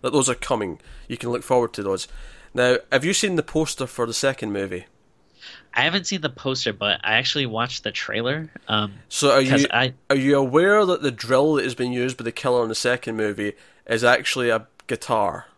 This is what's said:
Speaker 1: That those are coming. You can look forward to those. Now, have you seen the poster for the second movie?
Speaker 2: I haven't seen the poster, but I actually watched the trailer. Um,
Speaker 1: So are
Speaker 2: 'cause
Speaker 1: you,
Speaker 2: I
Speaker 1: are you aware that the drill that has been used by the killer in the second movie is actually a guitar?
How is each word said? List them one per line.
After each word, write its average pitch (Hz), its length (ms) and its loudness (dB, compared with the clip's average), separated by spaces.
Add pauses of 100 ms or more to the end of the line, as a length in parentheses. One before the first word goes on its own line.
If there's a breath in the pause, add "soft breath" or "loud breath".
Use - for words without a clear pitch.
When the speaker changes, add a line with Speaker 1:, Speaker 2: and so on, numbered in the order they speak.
Speaker 1:
That 131 120 -2
those 135 160 4
are 127 60 0
coming. 104 440 -4 (280 soft breath)
You 120 100 -8
can 123 120 -8
look 120 140 -4
forward 123 300 2
to 107 100 -6
those. 98 240 -2 (480 loud breath)
Now, 123 220 4 (140)
have 135 140 2
you 185 80 2
seen 190 220 0
the 156 80 0
poster 156 420 -2
for 120 220 -4
the 117 60 -8
second 127 380 -2
movie? 95 340 -4 (880 loud breath)
Speaker 2:
I 120 100 2
haven't 170 240 0
seen 190 140 -4
the 151 80 -4
poster, 127 440 -4
but 101 300 -2
I 107 100 0
actually 127 320 0
watched 117 380 -4
the 107 80 -4
trailer. 127 580 -4 (180)
Um, 104 260 0 (160)
Speaker 1:
So 143 220 2
are 135 120 6
Speaker 2:
'cause 135 180 4
Speaker 1:
you, 143 100 2
Speaker 2:
I 127 220 0 (160)
Speaker 1:
are 139 80 4
you 139 200 4
aware 170 480 4
that 180 180 0
the 139 80 2
drill 131 420 2
that 143 100 2
has 123 120 -2
been 123 180 -2
used 123 240 -2
by 120 80 -14
the 113 60 -4
killer 123 320 2
in 113 60 -2
the 110 60 -4
second 123 400 -2
movie 104 380 -2 (340 soft breath)
is 113 160 0
actually 123 460 2
a 110 180 0 (200)
guitar? 107 580 -2 (120)